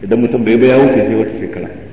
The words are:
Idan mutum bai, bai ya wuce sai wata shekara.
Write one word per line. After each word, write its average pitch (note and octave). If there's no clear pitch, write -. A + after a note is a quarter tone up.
Idan A2
mutum A#2+
bai, A2+
bai B2+
ya C3
wuce C3+
sai A2
wata A2
shekara. F2+